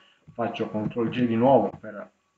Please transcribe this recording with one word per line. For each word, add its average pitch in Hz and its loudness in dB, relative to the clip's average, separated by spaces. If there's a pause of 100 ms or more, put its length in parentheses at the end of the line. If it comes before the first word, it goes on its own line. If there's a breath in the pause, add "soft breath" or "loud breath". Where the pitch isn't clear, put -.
(320 soft breath)
Faccio 110 -4
Ctrl 110 -4
J 120 0
di 113 0
nuovo 120 4
per 104 -14 (280)